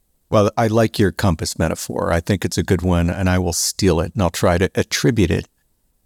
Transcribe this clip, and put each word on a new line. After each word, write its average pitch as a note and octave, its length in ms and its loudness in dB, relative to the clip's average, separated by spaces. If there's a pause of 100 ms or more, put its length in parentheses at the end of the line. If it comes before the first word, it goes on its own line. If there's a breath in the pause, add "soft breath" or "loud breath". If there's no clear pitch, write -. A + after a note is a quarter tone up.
(320)
Well, G#2 260 4
I A#2 80 2
like A2 320 0
your F#2+ 140 2
compass - 480 -2
metaphor. F2+ 520 -4
I E2+ 80 2
think G2 240 -2
it's F#2 140 -6
a F2+ 60 0
good F2 180 0
one, F2 300 2
and F#2 180 -2
I F#2 80 2
will F2+ 160 -2
steal - 460 0
it, F2 160 -4
and G2+ 80 0
I'll E2+ 80 2
try F2 260 2
to F#2 160 0
attribute G#2 560 0
it F2+ 180 -2 (580)